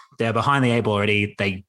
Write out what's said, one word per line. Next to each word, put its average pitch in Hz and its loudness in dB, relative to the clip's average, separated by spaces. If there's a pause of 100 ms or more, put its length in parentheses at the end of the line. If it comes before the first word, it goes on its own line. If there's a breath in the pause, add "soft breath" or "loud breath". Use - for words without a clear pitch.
(180 loud breath)
They're 113 -2
behind 131 2
the 120 2
eight 117 0
ball 104 0
already. 104 0
They 98 -4